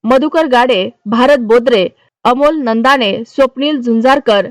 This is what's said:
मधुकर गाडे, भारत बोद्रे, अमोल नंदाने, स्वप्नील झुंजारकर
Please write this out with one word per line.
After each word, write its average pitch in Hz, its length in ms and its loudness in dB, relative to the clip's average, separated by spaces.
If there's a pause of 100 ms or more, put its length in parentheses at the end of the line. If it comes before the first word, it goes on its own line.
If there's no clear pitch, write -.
मधुकर 294 420 0
गाडे, 240 440 0 (160)
भारत 247 340 2
बोद्रे, 233 480 0 (360)
अमोल 277 320 0
नंदाने, 233 720 -2
स्वप्नील 269 540 -2
झुंजारकर 233 680 0